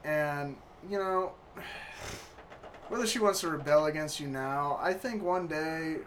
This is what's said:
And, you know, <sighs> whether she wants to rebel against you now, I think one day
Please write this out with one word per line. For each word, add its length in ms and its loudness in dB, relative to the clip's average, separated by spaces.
And, 520 0
you 120 0
know, 320 2
<sighs> 60 -12
whether 180 0
she 120 0
wants 220 4
to 80 0
rebel 360 6
against 340 0
you 80 -4
now, 540 0
I 120 4
think 300 -2
one 240 2
day 600 -2